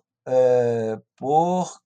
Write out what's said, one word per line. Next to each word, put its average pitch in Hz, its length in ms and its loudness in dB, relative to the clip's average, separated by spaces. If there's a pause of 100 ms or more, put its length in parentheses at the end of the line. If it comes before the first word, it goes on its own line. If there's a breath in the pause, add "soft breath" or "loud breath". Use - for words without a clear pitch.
(280)
é, 120 720 0 (180)
por 170 680 -2